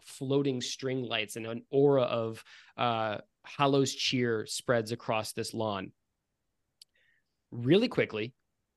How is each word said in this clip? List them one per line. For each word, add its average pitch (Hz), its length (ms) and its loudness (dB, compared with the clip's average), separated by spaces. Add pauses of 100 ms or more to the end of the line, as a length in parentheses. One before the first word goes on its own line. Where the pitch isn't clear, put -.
floating 135 600 0
string 131 420 -4
lights, 110 320 -4
and 113 100 -6
an 117 240 -8
aura 139 340 6
of, 113 400 -2 (340)
uh, 113 400 0 (260)
Hallows 139 500 2
cheer 117 540 0
spreads 113 440 0
across 113 420 -4
this 113 200 -6
lawn. 104 380 -4 (1600)
Really 143 360 4
quickly, 110 460 -2 (440)